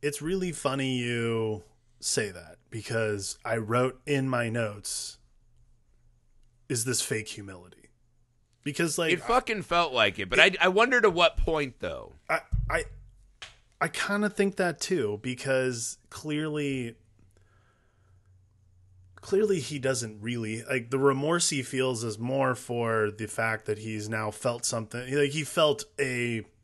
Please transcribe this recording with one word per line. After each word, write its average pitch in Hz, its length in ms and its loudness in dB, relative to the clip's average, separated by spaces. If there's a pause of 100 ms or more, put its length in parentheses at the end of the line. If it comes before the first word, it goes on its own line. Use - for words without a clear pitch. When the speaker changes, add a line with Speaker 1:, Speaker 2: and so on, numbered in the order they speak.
Speaker 1:
It's 143 200 -4
really 180 300 -2
funny 135 460 -2
you 117 640 -2 (360)
say 104 320 -2
that, 85 260 -18 (140)
because 107 720 -2
I 113 120 0
wrote 120 480 0
in 135 240 0
my 120 200 0
notes, 107 680 -6 (1500)
"Is 120 160 -2
this 123 160 0
fake 110 280 -4
humility?" 92 600 -16 (760)
Because, 151 340 0
like, 160 160 4
Speaker 2:
It 165 80 -2
fucking 233 420 0
felt 170 300 2
like 107 260 4
it, 95 100 -4
but 123 100 2
Speaker 1:
it 180 220 8
Speaker 2:
I, 170 40 4
I - 20 6
wonder 233 340 4
to 214 80 8
what 170 280 4
point, 147 420 0
though. 64 340 -8 (160)
Speaker 1:
I, 160 120 0 (280)
I, 160 140 0 (1000)
I 160 60 0
kinda 208 420 0
think 202 280 0
that, 175 240 0
too, 107 420 0
because 127 760 0 (120)
clearly, 147 840 -4 (2250)
clearly 196 440 2
he 143 200 -6
doesn't 117 420 -2
really, 113 420 -4
like, 120 260 -2
the 135 100 0
remorse 143 500 4
he 139 140 -2
feels 127 400 0
is 107 160 -4
more 131 360 2
for 113 560 0
the 104 160 -8
fact 113 380 -2
that 104 140 -2
he's 107 280 -6
now 110 240 -4
felt 120 340 -4
something. 123 500 -4
Like, 143 160 4
he 156 120 -2
felt 147 420 2 (140)
a 120 460 0 (180)